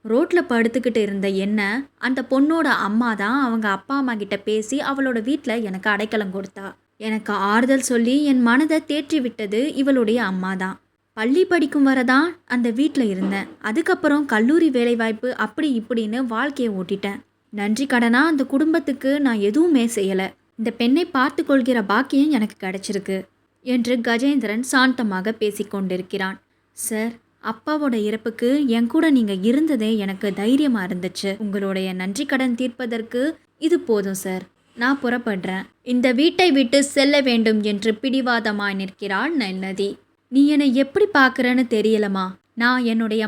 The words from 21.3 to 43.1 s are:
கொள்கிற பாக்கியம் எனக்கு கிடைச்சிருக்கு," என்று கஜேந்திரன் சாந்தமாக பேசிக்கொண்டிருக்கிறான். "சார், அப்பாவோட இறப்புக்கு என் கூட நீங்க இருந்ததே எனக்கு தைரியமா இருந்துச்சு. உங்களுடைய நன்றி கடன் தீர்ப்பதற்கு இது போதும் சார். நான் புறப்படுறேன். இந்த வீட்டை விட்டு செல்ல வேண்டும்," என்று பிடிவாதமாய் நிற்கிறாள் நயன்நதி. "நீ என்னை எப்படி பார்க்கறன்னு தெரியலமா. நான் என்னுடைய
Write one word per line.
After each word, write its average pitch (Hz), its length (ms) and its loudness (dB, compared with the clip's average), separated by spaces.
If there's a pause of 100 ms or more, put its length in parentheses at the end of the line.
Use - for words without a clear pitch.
கொள்கிற 262 380 2
பாக்கியம் 269 480 2
எனக்கு 214 280 0
கிடைச்சிருக்கு," 190 600 -6 (460)
என்று 247 320 0
கஜேந்திரன் 233 760 0
சாந்தமாக 226 680 0
பேசிக்கொண்டிருக்கிறான். 190 960 -4 (400)
"சார், 226 360 -4 (300)
அப்பாவோட 285 520 -4
இறப்புக்கு 220 560 -2 (160)
என் 233 200 2
கூட 320 240 2
நீங்க 226 320 4
இருந்ததே 254 540 2
எனக்கு 196 360 -4
தைரியமா 233 520 2
இருந்துச்சு. 185 540 -6
உங்களுடைய 196 540 -4
நன்றி 190 340 -4
கடன் 262 280 0
தீர்ப்பதற்கு 240 680 -4 (360)
இது 320 220 2
போதும் 196 440 -2
சார். 185 200 -6 (320)
நான் 254 260 0
புறப்படுறேன். 196 640 -4 (160)
இந்த 247 300 0
வீட்டை 349 400 4
விட்டு 269 320 4
செல்ல 285 360 2
வேண்டும்," 226 420 2
என்று 208 300 0
பிடிவாதமாய் 226 840 -2
நிற்கிறாள் 196 600 -4
நயன்நதி. 190 520 -4 (440)
"நீ 269 140 6
என்னை 294 280 4
எப்படி 269 400 2
பார்க்கறன்னு 254 540 4
தெரியலமா. 208 580 0 (280)
நான் 247 300 0
என்னுடைய 226 440 0